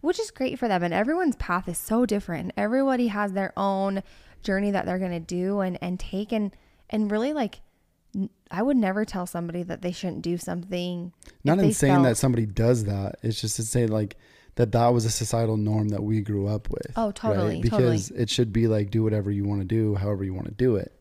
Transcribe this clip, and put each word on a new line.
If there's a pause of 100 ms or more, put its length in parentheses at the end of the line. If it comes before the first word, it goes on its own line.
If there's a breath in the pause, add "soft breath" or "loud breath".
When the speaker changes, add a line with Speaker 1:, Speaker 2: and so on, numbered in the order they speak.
Speaker 1:
which
is
great
for
them.
And
everyone's
path
is
so
different.
And
everybody
has
their
own (400 soft breath)
journey
that
they're
gonna
do
and,
and
take
and, (360 soft breath)
and
really,
like, (520)
n-, (220)
I
would
never
tell
somebody
that
they
shouldn't
do
something (300 loud breath)
Speaker 2:
Not
Speaker 1:
if
Speaker 2:
in
Speaker 1:
they
Speaker 2:
saying
that
Speaker 1:
felt
Speaker 2:
somebody
does
that.
It's
just
to
say,
like, (400 soft breath)
that
that
was
a
societal
norm
that
we
grew
up
with,
Speaker 1:
Oh,
Speaker 2:
right?
Speaker 1:
totally,
Speaker 2:
Because
Speaker 1:
totally.
Speaker 2:
it
should
be,
like,
do
whatever
you
wanna
do,
however
you
wanna
do
it.